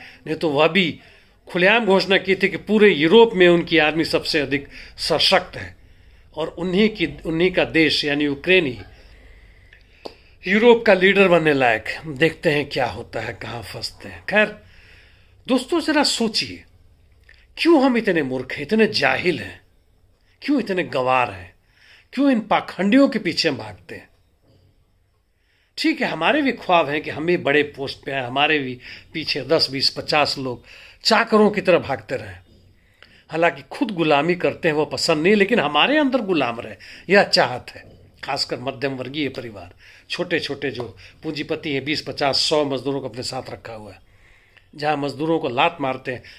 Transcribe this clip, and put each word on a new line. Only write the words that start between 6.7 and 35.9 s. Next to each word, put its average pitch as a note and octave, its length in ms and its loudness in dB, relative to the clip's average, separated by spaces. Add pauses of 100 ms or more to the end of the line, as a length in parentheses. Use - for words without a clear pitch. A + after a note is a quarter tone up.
की, E3+ 180 -2 (180)
उन्हीं E3+ 260 0
का F3+ 140 2
देश D3 400 2
यानी D3 200 -2
यूक्रेन D#3 400 2
ही A#2 140 -6 (1700)
यूरोप A#3 380 4
का G#3 80 6
लीडर F#3+ 340 4
बनने D#3+ 260 4
लायक। A#2+ 300 2 (240)
देखते D#3 440 0
हैं D3 180 -4
क्या C3+ 160 -2
होता A#2 340 -10
है, A2+ 140 -8
कहाँ A2+ 300 -12
फंसते - 460 -14
हैं। - 200 -20
खैर G#3 320 0 (840)
दोस्तों, C4 340 0
जरा D4+ 220 0
सोचिए, C#3+ 600 -4 (920)
क्यों D#4 260 4
हम B3+ 140 2
इतने E3+ 260 0
मूर्ख B2+ 280 -6
हैं, C#3+ 100 -8
इतने G#3+ 260 2
जाहिल C3+ 520 0
हैं, - 220 -14 (800)
क्यों C#4 180 0
इतने F#3 240 -4
गंवार B2+ 480 0
हैं, F2+ 240 -18 (580)
क्यों C#4 180 2
इन A#3 80 2
पाखंडियों G3+ 720 2
के - 100 -4
पीछे D#3+ 300 -2
हम C3+ 80 -2
भागते G#2 380 -16
हैं? - 160 -20 (1700)
ठीक D#4 240 -2
है, G#3+ 60 0
हमारे F3 340 0
भी C4+ 100 2
ख्वाब E3+ 380 0
हैं D3+ 120 -4
कि D3 80 -12
हम C#3+ 160 -8
भी F3 120 2
बड़े C#3 260 2
पोस्ट C#3 420 -10
पे C#3+ 60 -8
आए, C3+ 140 -4
हमारे C#3+ 340 0
भी B2+ 200 -8 (340)
पीछे D3+ 280 -6
दस, C#3 300 0
बीस, C3+ 180 -2
पचास D3 480 -2
लोग B2+ 260 -8 (400)
चाकरों G#3+ 480 2
की G#3 100 -4
तरह F3 180 4
भागते C3+ 360 -6
रहें। G#2 240 -14 (920)
हालांकि D#3+ 320 0
खुद - 300 -6
गुलामी D#3+ 440 2
करते D#3+ 320 -2
हैं D3+ 80 2
वो D3+ 100 0
पसंद D3+ 380 -2
नहीं, G3+ 120 6
लेकिन G3 240 2
हमारे D3+ 380 2